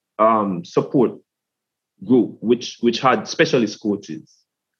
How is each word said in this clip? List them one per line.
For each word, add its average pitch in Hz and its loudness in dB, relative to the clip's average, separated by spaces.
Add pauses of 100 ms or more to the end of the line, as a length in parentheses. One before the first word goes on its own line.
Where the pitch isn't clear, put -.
(180)
um, 104 2
support 135 0 (920)
group, 113 2
which, 117 -2
which 117 0
had 120 0
specialist 131 -2
coaches. 98 -8 (440)